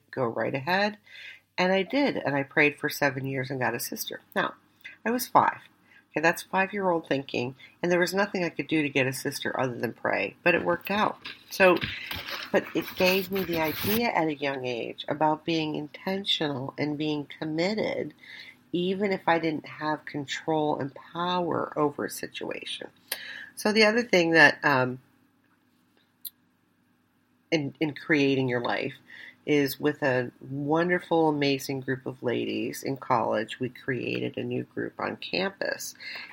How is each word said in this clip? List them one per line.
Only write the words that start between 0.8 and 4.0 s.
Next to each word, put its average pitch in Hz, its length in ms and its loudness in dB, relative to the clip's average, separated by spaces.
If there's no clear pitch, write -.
And 185 140 2
I 190 120 2
did, 254 340 0
and 139 180 -2
I 139 80 2
prayed 147 340 4
for 147 120 -2
seven 135 360 0
years 135 240 -4
and 135 120 -4
got 117 140 0
a 127 40 -4
sister. - 420 -8